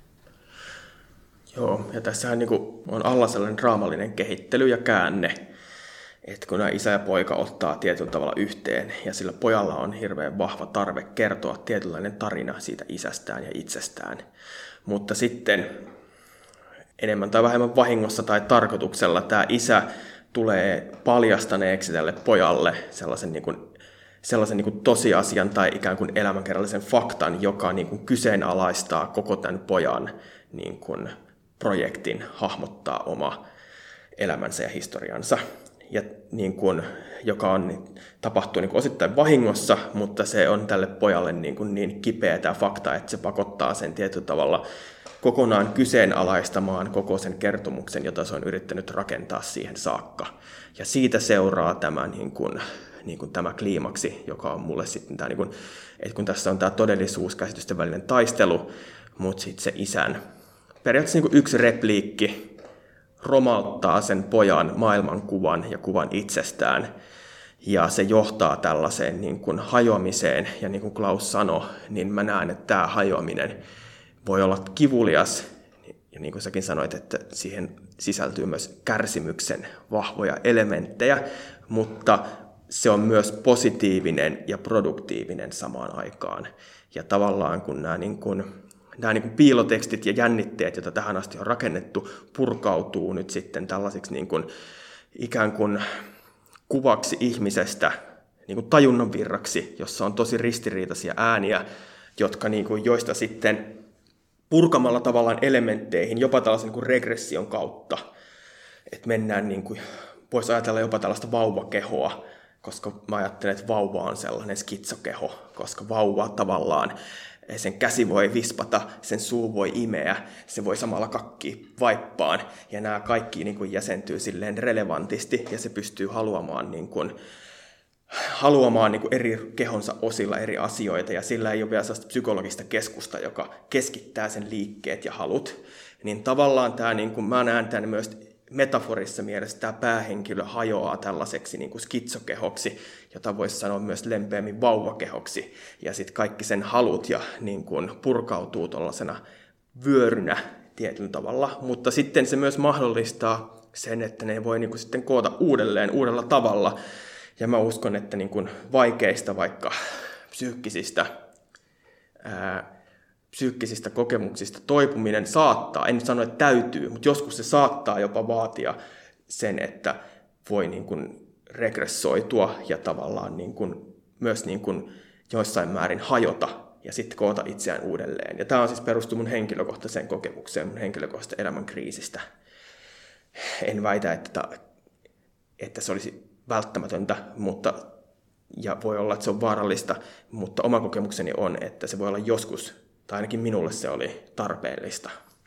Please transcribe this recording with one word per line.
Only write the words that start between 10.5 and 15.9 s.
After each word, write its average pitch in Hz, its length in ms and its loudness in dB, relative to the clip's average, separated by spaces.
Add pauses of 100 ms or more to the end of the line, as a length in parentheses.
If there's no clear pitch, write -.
tarve 101 360 -2 (120)
kertoa 98 420 0
tietynlainen 95 560 -4
tarina 90 480 -6
siitä - 280 -10
isästään - 560 -8
ja - 100 -10
itsestään. - 640 -8 (640)
Mutta 101 300 -2
sitten 107 560 0 (1300)